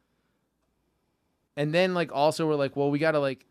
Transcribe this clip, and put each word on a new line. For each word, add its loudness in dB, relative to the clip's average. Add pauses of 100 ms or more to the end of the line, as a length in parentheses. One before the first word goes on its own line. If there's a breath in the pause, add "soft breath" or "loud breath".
(1600)
and -2
then, 2
like, -2
also 0
we're 0
like, -2
"Well, 0
we 0
gotta, 0
like," -4